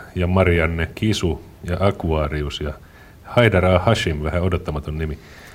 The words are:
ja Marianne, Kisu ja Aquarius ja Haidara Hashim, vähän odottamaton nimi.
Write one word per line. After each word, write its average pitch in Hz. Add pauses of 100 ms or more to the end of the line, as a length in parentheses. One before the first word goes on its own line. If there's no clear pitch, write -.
(160)
ja 90
Marianne, 85
Kisu 95 (220)
ja -
Aquarius 76
ja 73 (500)
Haidara 92
Hashim, 85
vähän 85
odottamaton 78
nimi. 78 (380)